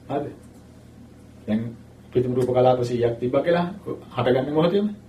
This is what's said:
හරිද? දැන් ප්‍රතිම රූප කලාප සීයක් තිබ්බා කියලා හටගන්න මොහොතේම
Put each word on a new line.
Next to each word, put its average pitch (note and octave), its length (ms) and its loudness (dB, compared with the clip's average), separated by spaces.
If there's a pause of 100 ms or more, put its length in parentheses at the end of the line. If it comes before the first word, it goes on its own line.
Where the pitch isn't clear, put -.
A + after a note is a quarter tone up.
හරිද? - 300 -6 (1040)
දැන් G#2+ 200 -2 (460)
ප්‍රතිම B2 280 0
රූප B2 140 0
කලාප B2+ 320 4
සීයක් A#2+ 360 0
තිබ්බා B2+ 260 0
කියලා F3 240 2 (440)
හටගන්න C3 440 0
මොහොතේම F3+ 320 2 (220)